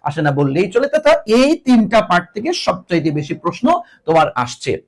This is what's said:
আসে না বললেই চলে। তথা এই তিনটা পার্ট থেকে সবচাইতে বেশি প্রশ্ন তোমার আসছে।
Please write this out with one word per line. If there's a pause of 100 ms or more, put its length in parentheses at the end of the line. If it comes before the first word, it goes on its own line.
আসে
না
বললেই
চলে।
তথা (260)
এই (160)
তিনটা (120)
পার্ট
থেকে (140)
সবচাইতে
বেশি
প্রশ্ন (380)
তোমার (160)
আসছে। (160)